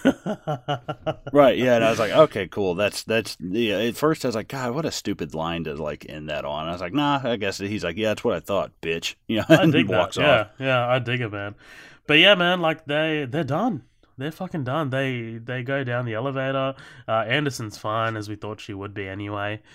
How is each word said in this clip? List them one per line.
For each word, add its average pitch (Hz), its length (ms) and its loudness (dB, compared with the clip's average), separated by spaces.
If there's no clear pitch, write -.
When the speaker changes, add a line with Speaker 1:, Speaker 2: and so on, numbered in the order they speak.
Speaker 1:
<laughs> - 1300 -4
Speaker 2:
Right, 135 260 8
yeah, 123 180 4
and 113 100 4
I 113 40 4
was 113 100 2
like, 104 120 0
"Okay, 120 360 6
cool. 95 280 0
That's, 98 280 0
that's," 110 360 -2
yeah, 101 380 0
at 117 180 0
first 151 300 0
I - 20 0
was 110 80 -2
like, 104 140 -6
"God, 127 240 -4
what 156 120 -4
a 120 60 -4
stupid 87 420 -6
line 82 320 -4
to, 76 100 -6
like, 73 340 -6
end 78 200 -10
that 71 160 -4
on." 73 220 -6
I 85 40 -6
was 90 100 -8
like, 90 120 -6
"Nah, 143 300 0
I 120 140 -2
guess," 98 220 -4
he's 98 240 -4
like, 85 140 -4
"Yeah, 107 120 0
that's - 140 -4
what 117 120 2
I 82 40 -4
thought, 87 320 -2
bitch." 82 400 -4
<laughs> - 60 -20
You 113 100 -2
know, 101 120 -2
Speaker 1:
I 160 140 8
Speaker 2:
and 147 100 4
he 156 80 4
Speaker 1:
dig 101 80 0
that. 110 80 0
Speaker 2:
walks - 200 0
Speaker 1:
Yeah, 139 240 4
Speaker 2:
off. 101 60 -4
Speaker 1:
yeah, 131 280 0
I 127 120 2
dig 123 220 -4
it, 107 100 -4
man. 101 240 -6
But 151 80 6
yeah, 190 200 10
man, 180 260 2
like, 160 240 0
they, 151 440 0
they're 151 140 0
done. 175 400 -2
They're 147 140 -6
fucking 180 340 -6
done. 139 240 -2
They, 123 520 -2
they 123 220 -6
go 139 200 -2
down 123 220 -2
the 113 100 -4
elevator. 135 600 -2
Uh, 113 40 -2
Anderson's 113 640 0
fine, 113 400 -2
as 104 120 -8
we 104 60 -8
thought 104 240 -10
she - 140 -12
would 98 200 -10
be 101 140 -8
anyway. 101 540 -6